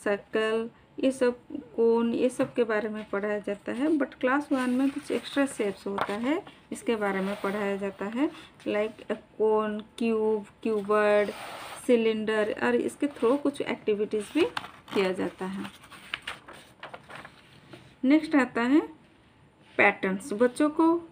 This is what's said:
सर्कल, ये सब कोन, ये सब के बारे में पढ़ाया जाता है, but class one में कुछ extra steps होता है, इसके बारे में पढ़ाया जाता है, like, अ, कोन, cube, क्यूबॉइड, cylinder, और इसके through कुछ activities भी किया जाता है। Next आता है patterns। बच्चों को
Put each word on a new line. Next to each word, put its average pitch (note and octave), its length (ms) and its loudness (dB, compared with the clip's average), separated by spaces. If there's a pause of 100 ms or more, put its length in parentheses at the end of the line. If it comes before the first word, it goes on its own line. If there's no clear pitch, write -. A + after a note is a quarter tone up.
सर्कल, A3 680 0 (300)
ये C4+ 120 2
सब B3 280 0 (120)
कोन, A#3 640 2
ये B3 160 2
सब B3+ 240 -2
के B3 100 2
बारे G#3+ 260 -2
में G#3+ 200 -10
पढ़ाया G#3 300 -2
जाता G3+ 320 -6
है, A#3+ 160 -2
but D4+ 260 0
class C4+ 380 0
one B3+ 180 0
में C4 200 2
कुछ C#4+ 220 -8
extra - 340 0
steps G#3 420 -4
होता G3 260 -4
है, B3+ 300 -2 (280)
इसके A#3 240 -2
बारे G3 260 0
में G3 200 -4
पढ़ाया G3+ 340 -2
जाता G3 300 -6
है, B3 260 -2 (360)
like, G#3+ 240 -2 (200)
अ, - 20 -2
कोन, G#3+ 680 0 (180)
cube, A3 480 0 (180)
क्यूबॉइड, G#3 680 2 (560)
cylinder, A3 760 2
और A#3+ 120 2
इसके A#3+ 320 0
through C#4 340 2
कुछ C#4 200 -2
activities G#3+ 720 -2
भी D#4+ 120 4 (480)
किया F#3+ 180 2
जाता F#3 340 -6
है। F#3+ 260 -8 (2250)
Next D4+ 320 4
आता B3 260 2
है C4 180 4 (960)
patterns। G3 560 2
बच्चों B3 360 4
को E4 320 2 (100)